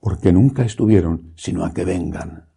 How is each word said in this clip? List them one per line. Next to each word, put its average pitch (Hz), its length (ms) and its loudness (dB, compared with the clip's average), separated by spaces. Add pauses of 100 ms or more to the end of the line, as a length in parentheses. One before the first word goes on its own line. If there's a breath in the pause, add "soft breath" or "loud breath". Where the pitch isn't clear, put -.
porque 90 320 0
nunca 131 300 4
estuvieron, 98 720 0
sino 87 280 -6
a 87 80 -6
que 90 120 -6
vengan. 82 720 -8